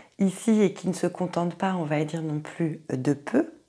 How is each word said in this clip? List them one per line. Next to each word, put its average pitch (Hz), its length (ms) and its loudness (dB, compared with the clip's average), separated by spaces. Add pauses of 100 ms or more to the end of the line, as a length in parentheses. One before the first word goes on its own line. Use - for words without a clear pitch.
(180)
ici 202 440 2
et 190 100 6
qui 170 160 -6
ne 160 60 2
se 180 120 -2
contente 175 480 -2
pas, 190 200 -2
on 175 100 -2
va 151 200 2
dire, 160 180 -4
non 151 180 -2
plus 156 400 -4 (100)
de 135 220 2
peu, 143 400 0 (160)